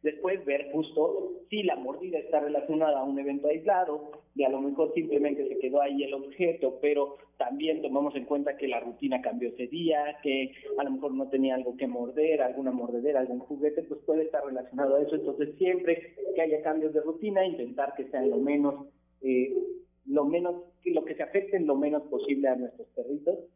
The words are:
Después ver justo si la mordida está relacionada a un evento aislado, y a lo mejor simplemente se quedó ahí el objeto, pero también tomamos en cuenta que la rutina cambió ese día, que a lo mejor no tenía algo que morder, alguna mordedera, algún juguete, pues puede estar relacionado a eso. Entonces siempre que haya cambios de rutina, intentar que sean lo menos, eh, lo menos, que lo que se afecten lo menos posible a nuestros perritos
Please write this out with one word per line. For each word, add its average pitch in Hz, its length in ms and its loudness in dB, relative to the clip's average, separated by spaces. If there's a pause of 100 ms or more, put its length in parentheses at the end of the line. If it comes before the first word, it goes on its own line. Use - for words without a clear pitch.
Después 180 420 -2
ver 139 260 0
justo - 760 0
si 208 140 -2
la 165 120 2
mordida 139 440 -6
está 151 200 2
relacionada 147 600 2
a 131 40 0
un 139 140 -2
evento 139 300 -2
aislado, 151 640 0 (240)
y 139 80 2
a 131 60 4
lo 135 120 -2
mejor 143 320 0
simplemente 147 540 2
se - 100 -4
quedó 131 240 2
ahí 139 220 0
el 139 100 -4
objeto, 165 680 0
pero 143 380 2 (200)
también 151 440 0
tomamos 143 340 0
en 127 100 -4
cuenta 143 300 0
que 143 120 -4
la 120 120 0
rutina 127 420 -2
cambió 120 280 -2
ese 123 160 -6
día, 147 560 0
que 135 300 0 (260)
a 143 60 0
lo 139 80 -2
mejor 135 240 -2
no 135 140 -2
tenía 135 260 2
algo 123 200 -4
que 135 120 -4
morder, 131 560 2
alguna 131 280 0
mordedera, 123 500 0
algún 127 180 -2
juguete, 147 440 -2
pues 147 220 -8
puede 156 200 2
estar 151 200 -2
relacionado 131 520 0
a 147 40 6
eso. 147 140 0
Entonces 143 420 -2
siempre 180 560 2 (220)
que 165 80 2
haya 156 180 2
cambios 156 320 0
de 151 80 4
rutina, 190 420 0
intentar 139 520 -2
que 135 160 -8
sean 131 180 2
lo 120 80 2
menos, 143 480 2 (360)
eh, 131 300 2 (540)
lo 139 200 2
menos, 175 360 0 (220)
que 180 80 0
lo 156 120 2
que 160 120 -6
se 160 80 -4
afecten 196 420 0
lo 143 100 4
menos 147 280 0
posible 139 440 0
a 127 80 4
nuestros 120 340 -8
perritos 147 500 -2 (160)